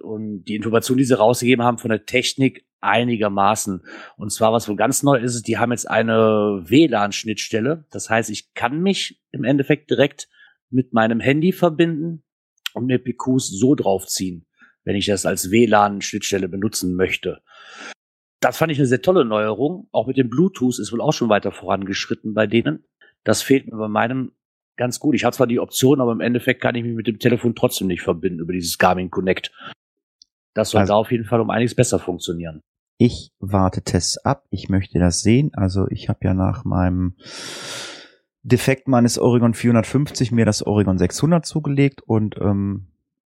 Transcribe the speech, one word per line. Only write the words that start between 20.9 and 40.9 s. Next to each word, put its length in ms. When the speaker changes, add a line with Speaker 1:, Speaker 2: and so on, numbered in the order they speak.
Speaker 1:
wohl 100
auch 120
schon 160
weiter 220
vorangeschritten 800
bei 140
denen. 380
Das 180
fehlt 280
mir 80
bei 100
meinem 440
ganz 220
gut. 160
Ich 100
habe 100
zwar 120
die 120
Option, 400
aber 120
im 100
Endeffekt 400
kann 140
ich 80
mich 120
mit 120
dem 100
Telefon 380
trotzdem 320
nicht 160
verbinden 360
über 140
dieses 240
Garmin 320
Connect. 420
Das 160
soll 120
Speaker 2:
Also 120
Speaker 1:
da 40
auf 140
jeden 140
Fall 160
um 80
einiges 240
besser 240
funktionieren. 640
Speaker 2:
Ich 400
warte 440
Tests 360
ab. 320
Ich 180
möchte 300
das 220
sehen. 340
Also 340
ich 200
habe 140
ja 120
nach 280
meinem 520
Defekt 440
meines 320
Oregon 340
vierhundertfünfzig 800
mir 140
das 200
Oregon 320